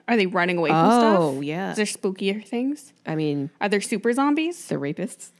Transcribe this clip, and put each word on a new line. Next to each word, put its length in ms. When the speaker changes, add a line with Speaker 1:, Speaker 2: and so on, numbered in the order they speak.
Speaker 1:
Are 80
they 120
running 300
away 120
from 200
Speaker 2:
Oh, 440
Speaker 1:
stuff? 100
Speaker 2:
yeah. 280
Speaker 1:
Is 40
there 100
spookier 580
things? 500
Speaker 2:
I 100
mean, 340
Speaker 1:
Are 80
there 140
super 320
zombies? 560
Speaker 2:
the 60
rapists. 640